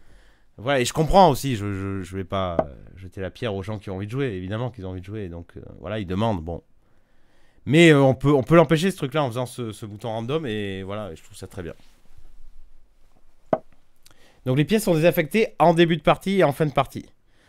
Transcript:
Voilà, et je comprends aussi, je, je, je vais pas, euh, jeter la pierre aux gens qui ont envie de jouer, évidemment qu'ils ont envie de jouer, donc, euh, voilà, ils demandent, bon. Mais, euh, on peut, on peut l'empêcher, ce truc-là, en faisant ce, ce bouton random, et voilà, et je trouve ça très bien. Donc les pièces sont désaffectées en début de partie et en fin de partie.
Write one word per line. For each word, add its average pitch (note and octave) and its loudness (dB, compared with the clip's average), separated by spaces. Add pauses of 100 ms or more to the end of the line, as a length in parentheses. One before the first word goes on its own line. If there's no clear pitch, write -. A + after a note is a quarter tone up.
(600)
Voilà, C3 0
et B2 2
je - -4
comprends D#3+ 6
aussi, C3 -2
je, G2+ -4
je, G2 -6
je F2+ -10
vais F#2+ -6
pas, F#2 -2
euh, C#2+ -8 (220)
jeter F#2 -16
la F#2 -8
pierre A2 -8
aux G2 -6
gens G#2+ -8
qui G2+ -14
ont F#2 -8
envie G2+ -8
de G#2 -14
jouer, C3+ -4
évidemment G#2+ -6
qu'ils F#2 -14
ont F#2 -10
envie F#2 -10
de F2 -16
jouer, G2+ -10
donc, E2+ -14
euh, - -16 (180)
voilà, G#2 -8
ils F#2 -8
demandent, F#2 -2
bon. E2 -10 (1000)
Mais, D#3+ 8
euh, C#3+ 6
on C3 6
peut, C#3+ 2
on C3+ 4
peut D#3+ 4
l'empêcher, E3 4
ce F#3 -10
truc-là, D3+ -2
en C3 -2
faisant A#2+ -6
ce, A#2 -10
ce A2 -14
bouton G#2 -10
random, A#2 -4
et G2+ -6
voilà, G2 -10
et D#2 -14
je - -20
trouve - -20
ça F#2+ -14
très - -12
bien. D#2 -10 (2750)
Donc B2+ 2
les D3+ 4
pièces G#3+ 0
sont F3 2
désaffectées E3+ 2
en E3 6
début E3+ 4
de D3+ -8
partie F#3+ 2
et F3 6
en C#3+ 2
fin D#3+ 0
de C3+ -2
partie. - -4 (420)